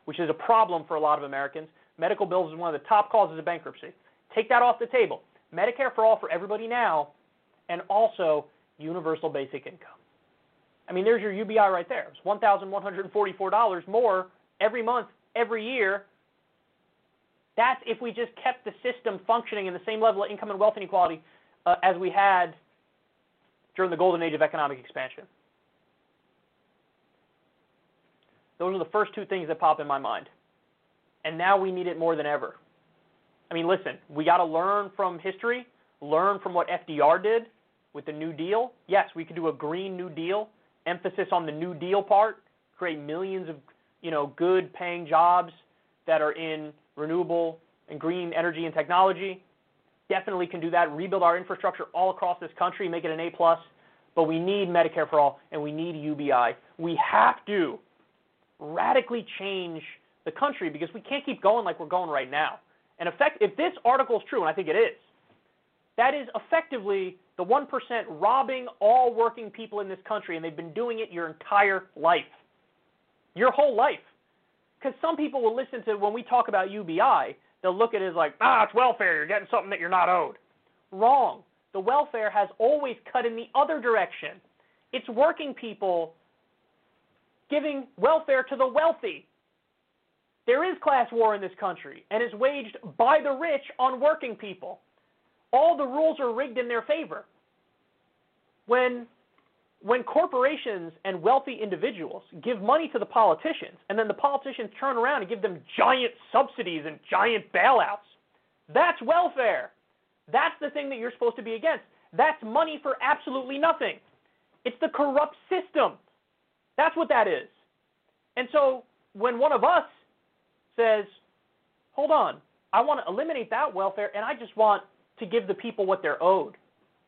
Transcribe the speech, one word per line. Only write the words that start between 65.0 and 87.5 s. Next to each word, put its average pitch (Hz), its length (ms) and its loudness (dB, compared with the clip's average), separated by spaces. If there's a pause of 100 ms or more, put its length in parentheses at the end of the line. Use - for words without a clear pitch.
that 254 160 4
is 277 220 -8
effectively 202 800 -2 (220)
the 185 40 -4
one 262 240 2
percent 240 440 -6
robbing 247 560 0 (140)
all 240 340 6
working 226 340 0
people 214 320 -10
in 196 80 -6
this 190 180 -10
country, 202 300 -6
and 160 80 -8
they've 160 120 -10
been 165 180 -12
doing 233 240 -4
it 220 120 -8
your 170 180 -8
entire 196 580 2 (100)
life. 165 240 4 (1120)
Your 240 180 4
whole 285 220 4
life. 180 260 2 (800)
'Cause 269 200 -6
some 330 160 -2
people 277 260 -2
will 226 120 2
listen 247 300 -6
to, 214 120 -2
when 208 160 -2
we 233 100 -8
talk 240 260 2
about 196 220 0
U 208 120 -10
B 165 180 -2
I, 170 360 2 (240)
they'll 185 160 0
look 226 180 2
at 196 80 -2
it 190 40 -2
as 175 80 -6
like, 156 260 0
"Ah, 233 240 6
it's 208 100 -2
welfare, 214 420 2
you're 151 100 -2
getting 202 220 -4
something 196 220 -2
that 190 80 -6
you're 170 100 -6
not 180 200 4
owed." 170 300 0 (520)
Wrong. 214 540 2 (280)
The 196 80 -4
welfare 233 500 0
has 208 180 2 (100)
always 262 460 2
cut 240 220 -2
in 226 100 -4
the 233 180 -10
other 294 260 2
direction. 196 600 -2 (520)
It's 254 160 -8
working 285 460 0
people 180 600 -4 (1300)
giving 285 380 -2 (100)